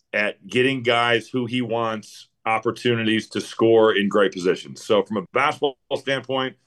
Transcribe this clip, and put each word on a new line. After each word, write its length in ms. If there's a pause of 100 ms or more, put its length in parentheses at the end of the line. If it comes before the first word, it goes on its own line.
(140)
at 340
getting 340
guys 460
who 180
he 160
wants 680 (180)
opportunities 840
to 120
score 540
in 120
great 240
positions. 520
So 200
from 140
a 160
basketball 440 (180)
standpoint, 600 (120)